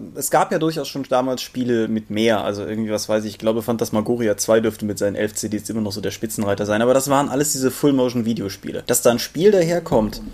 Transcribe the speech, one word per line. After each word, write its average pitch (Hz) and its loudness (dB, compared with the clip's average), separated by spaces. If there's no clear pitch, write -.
es - -6
gab 180 2
ja 180 2
durchaus 160 -2
schon 135 -6
damals 127 0
Spiele 120 0
mit 110 -2
mehr, 110 2
also 101 -4
irgendwie, 107 -4
was 107 -2
weiß 110 2
ich, 107 -6
ich - -12
glaube, 113 0
Phantasmagoria 113 0
zwei 113 2
dürfte 110 -2
mit 104 -4
seinen 101 0
elf 107 -2
C - -6
Ds 104 -4
immer 110 -2
noch 104 -4
so 104 -8
der 95 -2
Spitzenreiter 104 -2
sein, 107 2
aber 123 4
das 135 2
waren 139 2
alles 139 0
diese 131 0
Full-Motion-Videospiele. 120 0
Dass 120 2
da 120 6
ein 117 4
Spiel 190 2
daherkommt, 165 2